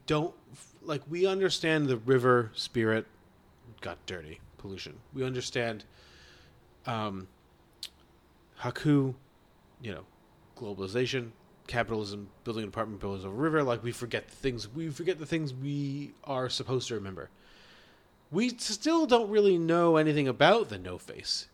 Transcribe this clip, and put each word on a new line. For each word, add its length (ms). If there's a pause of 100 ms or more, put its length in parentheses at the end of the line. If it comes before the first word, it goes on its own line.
don't, 260 (480)
like, 260
we 200
understand 600
the 100
river 580
spirit, 500 (760)
got 260
dirty, 340 (160)
pollution. 400 (160)
We 100
understand, 640 (1000)
um, 400 (1300)
Haku, 520 (680)
you 120
know, 120 (520)
globalization, 760 (360)
capitalism, 600 (140)
building 200
an 60
apartment 320
buildings 240
over 100
a 40
river. 240
Like, 200
we 80
forget 360
the 80
things, 320
we 220
forget 300
the 60
things 280
we 600 (100)
are 260
supposed 400
to 60
remember. 340 (1040)
We 260
still 500
don't 220
really 280
know 400
anything 300
about 420
the 80
No-Face. 760